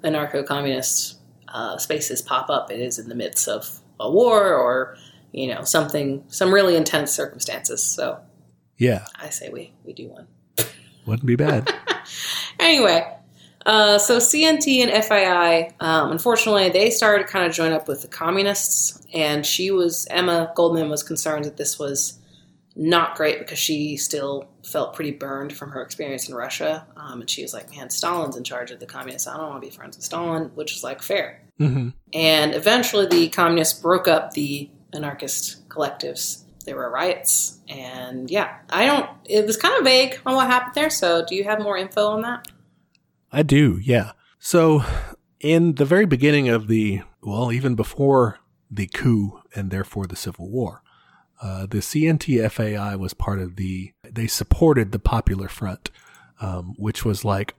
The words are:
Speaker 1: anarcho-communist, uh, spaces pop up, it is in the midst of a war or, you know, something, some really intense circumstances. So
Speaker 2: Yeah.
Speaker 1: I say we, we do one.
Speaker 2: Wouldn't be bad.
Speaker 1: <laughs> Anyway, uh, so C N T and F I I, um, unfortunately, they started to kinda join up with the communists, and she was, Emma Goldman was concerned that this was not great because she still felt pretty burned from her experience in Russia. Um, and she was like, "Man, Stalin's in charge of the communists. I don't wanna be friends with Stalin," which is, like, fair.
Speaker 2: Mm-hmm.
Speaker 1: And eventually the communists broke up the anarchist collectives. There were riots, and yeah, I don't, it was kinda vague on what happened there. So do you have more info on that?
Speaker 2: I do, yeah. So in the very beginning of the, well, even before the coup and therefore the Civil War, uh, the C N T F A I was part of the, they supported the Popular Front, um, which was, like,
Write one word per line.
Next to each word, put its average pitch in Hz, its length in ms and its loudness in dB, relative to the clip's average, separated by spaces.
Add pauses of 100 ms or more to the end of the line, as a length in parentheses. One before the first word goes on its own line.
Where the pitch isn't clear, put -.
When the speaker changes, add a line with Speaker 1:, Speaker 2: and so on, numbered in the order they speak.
Speaker 1:
anarcho-communist, 143 1120 -4 (360)
uh, 113 240 -8
spaces 151 440 -4
pop 131 280 -2
up, 135 220 -2
it 110 80 -8
is 123 200 -6
in 113 80 -14
the 117 80 -10
midst - 320 -4
of - 320 -8 (200)
a 110 120 -4
war 208 420 6
or, 127 440 0 (340)
you 131 160 -6
know, 110 160 -6
something, 147 640 -2
some 185 260 2
really 190 220 6
intense 156 380 0
circumstances. - 680 -6
So - 360 -4 (580)
Speaker 2:
Yeah. 113 280 2 (100)
Speaker 1:
I 151 140 -14
say - 200 -10
we, - 240 -14 (120)
we - 80 -16
do - 160 -16
one. - 180 -20 (760)
Speaker 2:
Wouldn't 113 220 -2
be 120 80 4
bad. 143 440 2
Speaker 1:
<laughs> - 60 -20 (760)
Anyway, 247 460 6 (600)
uh, 208 320 8
so 233 220 4
C 302 260 4
N 320 140 6
T 262 220 4
and 240 100 2
F 220 200 2
I 202 140 4
I, 170 540 4
um, 160 320 2
unfortunately, 202 580 2
they 196 200 4
started 208 360 4
to - 60 -12
kinda 180 180 0
join 160 220 0
up 156 160 -2
with 139 140 -6
the - 60 -16
communists, - 1080 -2
and 151 320 -2
she 185 260 -2
was, 175 380 0
Emma 170 460 0
Goldman 165 340 2
was 151 140 -4
concerned 151 420 -6
that 147 120 -12
this 143 220 -6
was 139 400 -6 (560)
not 165 400 0
great 156 240 0
because - 200 -12
she 151 380 -4
still 139 500 -6 (160)
felt - 300 -4
pretty 151 180 -6
burned 139 420 -10
from 143 180 -16
her 131 100 -12
experience 135 480 -10
in 135 60 -14
Russia. 156 500 -6 (120)
Um, 135 240 -16
and - 80 -10
she 139 120 -6
was 131 120 -12
like, 107 220 -16
"Man, 131 140 -14
Stalin's 170 480 -4
in 123 60 -10
charge 123 280 -10
of 120 80 -18
the 123 60 -20
communists. 131 420 -10
I 135 100 -12
don't 156 100 -10
wanna 139 140 -12
be - 80 -16
friends - 280 -20
with - 80 -14
Stalin," 165 500 -6
which 151 200 -10
is, - 80 -12
like, 135 180 -10
fair. - 400 -6 (180)
Speaker 2:
Mm-hmm. 131 300 0 (240)
Speaker 1:
And 156 400 4
eventually 208 540 2
the 170 220 4
communists 170 500 2
broke 180 280 2
up 160 260 2
the 143 360 -6 (240)
anarchist 143 760 -8
collectives. - 720 -6 (240)
There 139 100 -10
were 127 140 -6
riots, - 720 -2 (100)
and 127 600 -12
yeah, 185 280 -2 (140)
I 190 160 4
don't, 285 200 2 (180)
it 214 200 2
was 214 100 -2
kinda 427 280 2
vague 262 420 4
on 262 100 0
what 262 120 4
happened 247 260 2
there. 302 160 2
So 170 340 2
do 175 120 -6
you 196 100 -2
have 214 160 0
more 202 160 -2
info 190 300 0
on 214 160 -2
that? 240 240 -6 (840)
Speaker 2:
I 143 120 2
do, 139 380 6
yeah. 113 300 2 (280)
So 160 440 4 (560)
in 165 360 4
the 143 100 2
very 180 220 6
beginning 143 420 4
of 113 180 0
the, 107 360 2 (180)
well, 113 300 -2
even 123 240 0
before 127 640 2 (320)
the 98 160 -6
coup 104 540 0 (140)
and 98 140 -6
therefore 98 380 -6
the 92 80 -14
Civil 87 340 -12
War, 113 320 -6 (600)
uh, 95 260 -8
the 104 160 -4
C 156 240 0
N 160 100 4
T 131 240 0
F 110 180 -2
A 107 160 -2
I 101 200 -4
was 95 180 -6
part 98 260 -4
of 92 180 -8
the, 95 340 -6 (180)
they 113 160 -4
supported 123 680 4
the 104 80 -4
Popular 95 500 0
Front, - 420 -10 (500)
um, 92 360 -8
which 104 280 -4
was, 104 180 -2
like, 101 360 -2